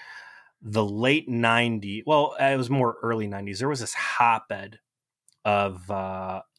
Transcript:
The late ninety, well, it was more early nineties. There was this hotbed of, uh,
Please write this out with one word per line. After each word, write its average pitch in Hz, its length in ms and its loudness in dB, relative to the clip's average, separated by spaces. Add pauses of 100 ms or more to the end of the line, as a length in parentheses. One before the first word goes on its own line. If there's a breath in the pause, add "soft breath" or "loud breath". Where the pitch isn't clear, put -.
(640 loud breath)
The 107 200 0
late 120 440 2
ninety, 117 760 2
well, 151 320 4
it 139 180 2
was 123 140 -2
more 127 320 2
early 113 240 0
nineties. 101 320 -8
There 127 100 -2
was 143 120 -2
this 110 140 -6
hotbed - 840 0 (680)
of, 98 460 0
uh, 95 520 -6 (160)